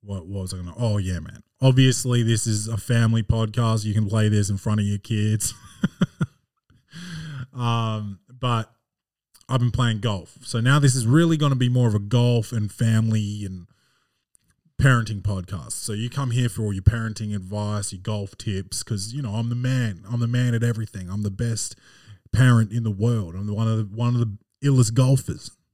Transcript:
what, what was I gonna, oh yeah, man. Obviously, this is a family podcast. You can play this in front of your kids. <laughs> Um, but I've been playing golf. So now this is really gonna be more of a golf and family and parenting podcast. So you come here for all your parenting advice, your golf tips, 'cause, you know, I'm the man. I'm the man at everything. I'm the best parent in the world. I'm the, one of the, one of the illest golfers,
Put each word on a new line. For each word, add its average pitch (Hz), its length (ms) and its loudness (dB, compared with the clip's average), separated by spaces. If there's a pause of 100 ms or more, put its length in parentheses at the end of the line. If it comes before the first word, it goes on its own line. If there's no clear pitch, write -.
what, 98 240 -10
what 95 180 -8
was 92 100 -8
I 92 40 -10
gonna, 87 200 -10
oh 110 200 0
yeah, 92 220 -2
man. - 240 -16 (180)
Obviously, 127 600 4
this 113 240 2
is 104 220 -2
a 110 80 -4
family 113 440 2
podcast. 113 640 0
You 107 100 -2
can 107 140 2
play 107 220 2
this 104 200 2
in 101 60 0
front 107 240 -2
of 101 60 0
your 101 140 -2
kids. 107 600 -2
<laughs> - 40 -20 (1900)
Um, 113 680 -4 (100)
but 120 420 -4 (760)
I've 127 100 0
been 120 120 2
playing 117 280 0
golf. 101 440 -6
So - 180 -4
now 139 180 6
this 139 160 4
is 120 100 -2
really 160 300 4
gonna 147 200 2
be 123 120 2
more 123 220 4
of 104 60 0
a 104 40 2
golf 120 540 2
and 107 180 -2
family 110 720 0
and 92 240 -12 (1120)
parenting 113 420 4
podcast. 90 520 -6
So - 180 -8
you 107 180 -4
come 135 220 -4
here 120 160 2
for 113 140 -4
all 107 100 -2
your 95 120 -6
parenting 110 520 0
advice, 104 560 -4
your 92 100 -12
golf 104 360 -6
tips, 98 460 -6
'cause, 104 300 -6
you 143 80 -6
know, 104 140 -6
I'm 117 140 -2
the 120 60 -2
man. 120 540 -2
I'm 120 120 -2
the 120 60 0
man 123 260 2
at 113 100 0
everything. 107 460 -4
I'm 101 140 -4
the 101 80 -2
best 113 440 -4 (560)
parent 113 400 6
in 117 120 -2
the 113 80 -2
world. 101 440 -2
I'm 98 120 -6
the, 104 60 -4
one 110 140 0
of 113 100 0
the, 104 180 -4
one 120 200 0
of 117 60 2
the 107 160 -2 (260)
illest 127 300 4
golfers, 131 580 2 (220)